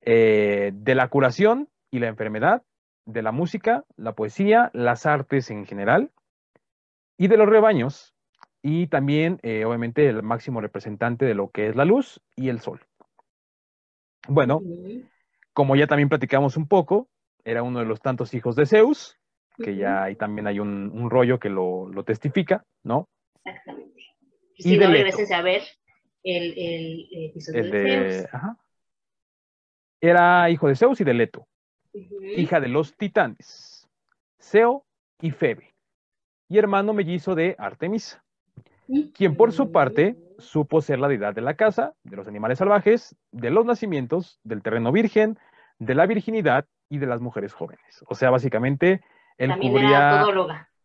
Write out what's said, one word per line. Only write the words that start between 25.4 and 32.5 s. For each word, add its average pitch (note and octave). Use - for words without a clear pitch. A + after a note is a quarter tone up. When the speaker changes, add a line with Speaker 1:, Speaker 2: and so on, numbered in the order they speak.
Speaker 2:
ver F#3
el, F3
el E3
episodio D#3
Speaker 1:
El A2
Speaker 2:
de -
Speaker 1:
de, G2
Speaker 2:
Zeus. -
Speaker 1:
ajá. F3+
Era F3
hijo D#3+
de C3+
Zeus B3
y G3
de B2+
Leto, -
Speaker 2:
Ujú. G4+
Speaker 1:
hija E3